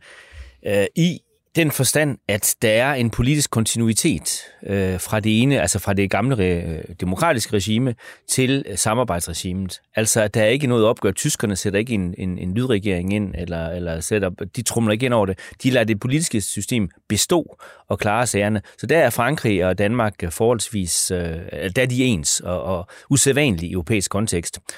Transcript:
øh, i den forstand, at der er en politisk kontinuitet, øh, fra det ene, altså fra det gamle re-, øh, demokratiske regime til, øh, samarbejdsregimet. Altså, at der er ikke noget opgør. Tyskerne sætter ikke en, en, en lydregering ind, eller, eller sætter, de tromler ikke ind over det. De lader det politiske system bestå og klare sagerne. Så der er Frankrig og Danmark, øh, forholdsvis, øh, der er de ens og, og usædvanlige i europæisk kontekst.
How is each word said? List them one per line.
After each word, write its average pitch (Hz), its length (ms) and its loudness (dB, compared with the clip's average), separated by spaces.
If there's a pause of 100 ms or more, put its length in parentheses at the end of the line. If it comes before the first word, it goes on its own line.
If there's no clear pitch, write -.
(680)
øh, 101 180 2 (120)
i 165 220 2 (380)
den 160 140 2
forstand, 143 480 0 (100)
at - 340 0
der 117 60 4 (140)
er 143 120 0
en 117 160 0
politisk 139 400 0
kontinuitet, 113 920 0 (260)
øh, 92 340 -2
fra - 200 -2
det 110 220 4
ene, 135 180 4
altså 90 180 0
fra 101 140 -2
det 98 180 0
gamle 117 260 0
re-, 90 320 0
øh, 80 100 -6 (220)
demokratiske 107 560 0
regime 110 380 0 (340)
til, 131 400 0
øh, 98 100 -8
samarbejdsregimet. 92 1000 -2 (140)
Altså, 110 280 2
at 107 120 0
der 113 80 2
er 107 40 6
ikke 131 200 2
noget 120 180 4
opgør. 110 260 2
Tyskerne 104 460 -2
sætter 98 220 -2
ikke 120 160 -2
en, 92 240 -2
en, 90 200 -4
en 90 160 -4
lydregering 101 600 0
ind, 104 240 -2
eller, 85 320 -4
eller 85 300 -6
sætter, 95 300 -2 (260)
de 123 60 -2
tromler 113 300 0
ikke 110 140 0
ind 123 80 2
over 107 120 4
det. 92 120 -2 (240)
De 135 80 2
lader 123 140 4
det 107 160 0
politiske 131 400 0
system 104 480 -2 (200)
bestå - 480 0 (320)
og 101 100 -2
klare 110 280 2
sagerne. 104 360 2 (160)
Så - 80 -8
der 147 120 4
er 135 120 6
Frankrig 117 560 2
og 92 120 0
Danmark, 107 440 0
øh, 87 100 -4
forholdsvis, 110 800 0
øh, 92 80 0 (580)
der 131 60 4
er 127 40 2
de 127 180 0
ens 95 360 0
og, 87 220 -4
og 87 240 -4 (240)
usædvanlige 131 580 2
i 85 40 -10
europæisk 92 380 -2
kontekst. 98 500 -2 (180)